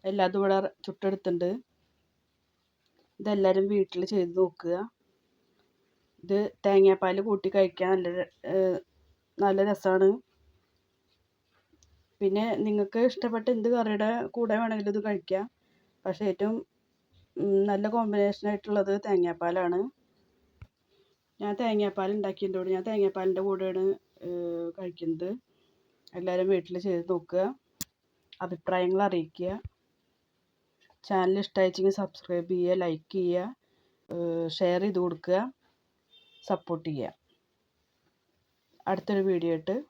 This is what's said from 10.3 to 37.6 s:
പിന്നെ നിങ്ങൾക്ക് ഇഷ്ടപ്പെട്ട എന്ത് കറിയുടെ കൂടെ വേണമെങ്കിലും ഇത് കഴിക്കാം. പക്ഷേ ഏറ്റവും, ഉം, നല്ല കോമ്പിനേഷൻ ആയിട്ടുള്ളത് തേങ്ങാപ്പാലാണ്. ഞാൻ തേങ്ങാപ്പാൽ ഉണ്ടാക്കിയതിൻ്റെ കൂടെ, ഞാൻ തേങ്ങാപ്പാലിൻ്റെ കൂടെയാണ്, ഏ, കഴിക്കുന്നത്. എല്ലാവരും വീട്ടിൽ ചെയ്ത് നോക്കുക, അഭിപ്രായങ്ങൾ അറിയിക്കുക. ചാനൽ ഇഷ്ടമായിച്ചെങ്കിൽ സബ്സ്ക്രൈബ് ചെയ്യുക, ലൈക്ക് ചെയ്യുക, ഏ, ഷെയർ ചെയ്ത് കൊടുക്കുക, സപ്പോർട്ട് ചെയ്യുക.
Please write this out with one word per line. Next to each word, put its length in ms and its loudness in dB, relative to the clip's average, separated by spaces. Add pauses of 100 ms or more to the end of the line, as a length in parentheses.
പിന്നെ 240 2 (120)
നിങ്ങൾക്ക് 420 0
ഇഷ്ടപ്പെട്ട 500 0
എന്ത് 200 0
കറിയുടെ 420 0 (200)
കൂടെ 240 -2
വേണമെങ്കിലും 380 -2
ഇത് 100 -2
കഴിക്കാം. 420 -2 (600)
പക്ഷേ 200 -4
ഏറ്റവും, 300 -2 (800)
ഉം, 300 2
നല്ല 240 0
കോമ്പിനേഷൻ 580 0
ആയിട്ടുള്ളത് 520 0
തേങ്ങാപ്പാലാണ്. 800 0 (1600)
ഞാൻ 160 -4
തേങ്ങാപ്പാൽ 560 0
ഉണ്ടാക്കിയതിൻ്റെ 480 -4
കൂടെ, 120 -4
ഞാൻ 120 -2
തേങ്ങാപ്പാലിൻ്റെ 580 0
കൂടെയാണ്, 440 -2 (360)
ഏ, 80 -10 (420)
കഴിക്കുന്നത്. 580 -6 (840)
എല്ലാവരും 360 -2
വീട്ടിൽ 300 0
ചെയ്ത് 300 -2
നോക്കുക, 340 0 (1000)
അഭിപ്രായങ്ങൾ 600 0
അറിയിക്കുക. 500 -2 (1500)
ചാനൽ 360 2
ഇഷ്ടമായിച്ചെങ്കിൽ 560 0
സബ്സ്ക്രൈബ് 540 -6
ചെയ്യുക, 260 0
ലൈക്ക് 360 -4
ചെയ്യുക, 360 -2 (640)
ഏ, 60 -8 (340)
ഷെയർ 320 2
ചെയ്ത് 180 0
കൊടുക്കുക, 400 0 (1040)
സപ്പോർട്ട് 440 -4
ചെയ്യുക. 240 -4 (1800)